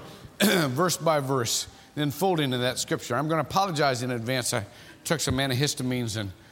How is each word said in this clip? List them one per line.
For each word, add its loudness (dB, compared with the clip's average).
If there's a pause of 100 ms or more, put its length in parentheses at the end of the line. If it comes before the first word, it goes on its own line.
(200)
<clears throat> -20
verse 2
by 2
verse, 0 (300)
then 0
fold 2
into 0
that 0
scripture. -4
I'm 0
gonna 0
apologize 2
in -2
advance. -2
I 0 (420)
took 0
some 0
antihistamines, 0
and -6 (200)